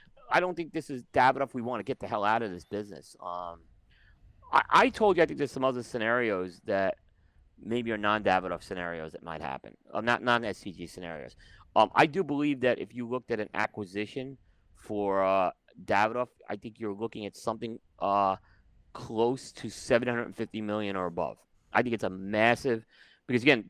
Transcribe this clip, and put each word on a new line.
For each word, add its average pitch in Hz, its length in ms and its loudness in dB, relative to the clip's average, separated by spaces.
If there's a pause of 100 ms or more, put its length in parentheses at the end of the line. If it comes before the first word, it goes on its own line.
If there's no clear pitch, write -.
(320)
I 160 80 6
don't 180 160 -2
think 165 180 -8
this 156 160 -6
is 127 140 -8 (100)
Davidoff, 131 400 4
we 123 80 -6
wanna 113 220 -4
get 135 160 -6
the 98 80 -10
hell 107 160 -2
out 110 180 2
of 110 80 -4
this 87 160 -10
business. 101 540 -10
Um, 87 400 -10 (920)
I, - 200 4
I 208 180 6
told 208 280 4
you 170 60 8
I 151 40 2
think 151 100 -4
there's 139 140 -2
some 131 120 -6
other 123 200 0
scenarios 110 840 0
that 98 320 0 (680)
maybe 117 280 -2
are 107 60 -2
non-Davidoff 95 680 0
scenarios 85 480 -8
that 85 100 -16
might 78 200 -12
happen. 67 360 -10 (160)
Uh, 107 80 -4
not 117 220 0
non-S 117 380 0
T 101 100 -12
G 85 160 -12
scenarios. 82 480 -12 (400)
Um, 107 180 6
I 151 140 6
do 165 160 0
believe 143 380 0
that 123 180 2
if 104 160 -12
you 120 120 -8
looked 123 220 -6
at 113 100 -2
an 104 140 -4
acquisition 107 840 -6 (380)
for, 101 480 0
uh, 95 280 4 (340)
Davidoff, 110 440 2 (200)
I 104 60 -6
think 107 240 -14
you're 104 140 -4
looking 107 320 -6
at 98 120 -10
something, 113 420 -6 (200)
uh, 98 380 2 (560)
close 117 600 -2
to - 160 -10
seven 123 380 0
hundred 120 280 -4
fifty 110 260 -8
million 104 340 -2
or 92 100 -2
above. 85 320 -4 (340)
I 110 100 4
think 123 120 0
it's 110 100 -4
a 98 60 0
massive, 110 760 0 (420)
because 120 160 2
again, 131 260 6